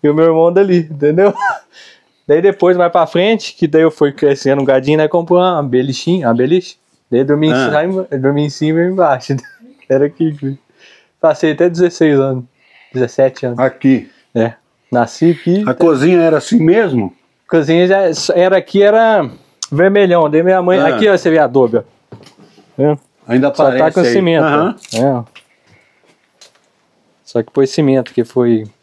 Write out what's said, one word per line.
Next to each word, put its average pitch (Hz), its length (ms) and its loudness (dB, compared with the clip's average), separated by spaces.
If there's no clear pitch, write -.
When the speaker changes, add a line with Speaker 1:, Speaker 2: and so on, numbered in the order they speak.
Speaker 1:
E 147 80 0
o 147 40 0
meu 160 120 2
irmão 165 280 2
dali, 180 360 2
entendeu? 160 440 0
<laughs> - 480 -20
Daí 156 140 2
depois, 185 360 2
mais 175 140 0
pra 170 140 2
frente, 196 500 -2
que 170 120 -2
daí 160 140 2
eu 160 100 2
fui 147 220 0
crescendo 139 480 0
um 131 40 -2
gadinho, 135 320 2
né? 156 120 0
Comprou 175 300 0
uma 180 240 0
belichinha, 135 640 -2
uma 117 60 0
beliche. 143 440 -2
Daí 120 100 2
eu 135 40 0
dormia 151 280 0
Speaker 2:
Ah. 131 300 -2
Speaker 1:
em 180 60 -4
cima, 190 220 -6
eu 139 80 -6
dormia 143 260 -2
em 143 40 -6
cima 156 320 -2
e 175 60 0
embaixo. 156 480 -2
<laughs> - 300 -20
Era 135 160 2
aqui, 160 300 -4
aqui. 139 220 -10
Passei 156 320 0
até 175 180 0
dezesseis 165 500 0
anos. 131 240 -2
Dezessete 131 520 -2
anos. 120 140 -6
Speaker 2:
Aqui? 131 500 0
Speaker 1:
É. 113 180 -2
Nasci 120 480 0
aqui. 185 280 -2
Speaker 2:
A - 60 -2
cozinha 165 480 2
era 160 160 2
assim 226 220 -2
mesmo? 160 540 0
Speaker 1:
A - 40 -6
cozinha 165 360 2
já 196 120 2
era 185 220 2
aqui, 196 260 -2
era 208 460 2
vermelhão. 175 580 2
Daí 156 140 0
minha 185 180 2
mãe, 185 180 0
Speaker 2:
Ah. 285 160 2
Speaker 1:
aqui, 214 120 2
ó, 202 100 4
você 180 120 -2
vê 160 100 2
adobe, 127 380 2
ó. - 60 -2
É. 147 160 0
Speaker 2:
Ainda 131 260 0
Speaker 1:
Só 156 100 -2
tá 135 120 4
Speaker 2:
aparece 156 180 0
Speaker 1:
com 190 80 0
Speaker 2:
aí. 123 100 0
Speaker 1:
cimento, 165 320 0
Speaker 2:
Aham. 156 320 -2
Speaker 1:
ó. - 20 -2
É. 123 260 -2
Só - 180 -6
que - 100 -8
pôs 135 180 0
cimento, 135 440 -2
que 120 100 -2
foi. 117 420 -2